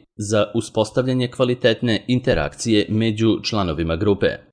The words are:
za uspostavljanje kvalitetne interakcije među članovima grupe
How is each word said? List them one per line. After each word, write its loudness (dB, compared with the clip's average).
za 0
uspostavljanje -2
kvalitetne 0
interakcije 0
među 0
članovima -2
grupe 0